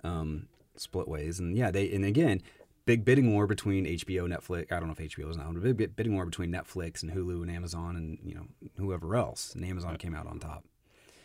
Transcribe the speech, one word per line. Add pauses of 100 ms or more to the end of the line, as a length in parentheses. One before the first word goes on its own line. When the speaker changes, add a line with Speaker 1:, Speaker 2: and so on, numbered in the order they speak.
Speaker 1:
um, (280)
split
ways.
And
yeah,
they,
and
again, (420)
big
bidding
war
between
H
B
O,
Netflix.
I
don't
know
if
H
B
O
is
now,
but
big
bid-,
bidding
war
between
Netflix
and
Hulu
and
Amazon
and,
you
know, (300)
whoever
else.
And
Amazon
Speaker 2:
Right.
Speaker 1:
came
out
on
top. (600)